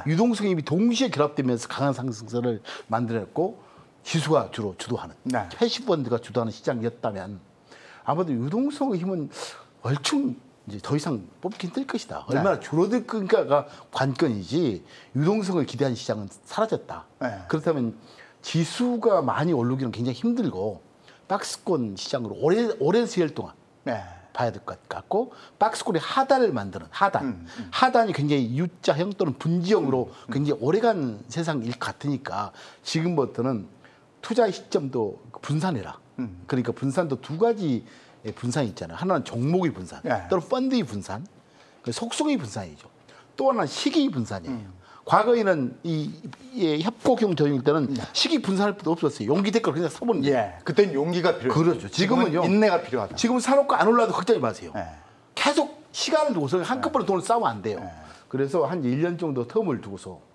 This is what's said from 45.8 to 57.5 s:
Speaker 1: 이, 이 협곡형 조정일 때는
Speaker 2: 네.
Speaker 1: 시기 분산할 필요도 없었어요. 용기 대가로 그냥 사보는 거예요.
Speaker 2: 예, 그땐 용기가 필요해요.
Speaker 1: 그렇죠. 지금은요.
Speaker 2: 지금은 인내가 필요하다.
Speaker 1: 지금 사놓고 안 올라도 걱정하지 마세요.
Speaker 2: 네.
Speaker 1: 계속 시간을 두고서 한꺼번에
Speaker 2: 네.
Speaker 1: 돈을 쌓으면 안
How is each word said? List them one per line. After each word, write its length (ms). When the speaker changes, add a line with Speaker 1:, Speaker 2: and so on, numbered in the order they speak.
Speaker 1:
이, 300
이 280
협곡형 540
조정일 300
때는 280
Speaker 2:
네. 100
Speaker 1:
시기 280
분산할 340
필요도 180
없었어요. 340
용기 240
대가로 240
그냥 160
사보는 320
거예요. 140
Speaker 2:
예, 260
그땐 320
용기가 440
필요해요. 220
Speaker 1:
그렇죠. 280
지금은요. 420
Speaker 2:
지금은 200
인내가 320
필요하다. 340
Speaker 1:
지금 240
사놓고 340
안 140
올라도 240
걱정하지 280
마세요. 320
Speaker 2:
네. 140
Speaker 1:
계속 560
시간을 440
두고서 280
한꺼번에 400
Speaker 2:
네. 60
Speaker 1:
돈을 140
쌓으면 260
안 140